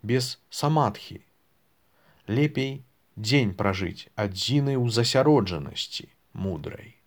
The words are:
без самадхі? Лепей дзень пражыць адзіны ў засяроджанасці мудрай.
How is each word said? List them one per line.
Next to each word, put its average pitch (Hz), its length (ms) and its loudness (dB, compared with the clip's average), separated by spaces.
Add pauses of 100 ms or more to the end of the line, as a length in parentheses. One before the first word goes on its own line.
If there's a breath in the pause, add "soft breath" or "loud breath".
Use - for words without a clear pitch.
без 123 240 0 (200)
самадхі? 147 680 0 (1120 soft breath)
Лепей 135 420 0 (460)
дзень 110 420 2
пражыць 95 560 -2
адзіны 123 640 0
ў 120 160 0
засяроджанасці 117 1120 2 (380)
мудрай. 95 500 -8 (120)